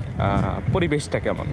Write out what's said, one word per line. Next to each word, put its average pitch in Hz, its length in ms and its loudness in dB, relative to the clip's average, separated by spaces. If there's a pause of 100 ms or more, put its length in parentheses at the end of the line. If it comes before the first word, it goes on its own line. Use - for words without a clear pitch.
(200)
আহ, 98 540 2
পরিবেশটা 147 460 0
কেমন। - 340 -2